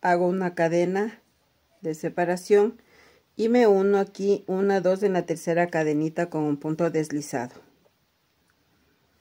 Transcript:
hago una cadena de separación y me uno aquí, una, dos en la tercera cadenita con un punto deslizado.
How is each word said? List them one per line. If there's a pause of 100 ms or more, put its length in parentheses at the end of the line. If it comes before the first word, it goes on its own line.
hago
una
cadena (580)
de
separación (560)
y
me
uno
aquí,
una,
dos
en
la
tercera
cadenita
con
un
punto
deslizado. (1700)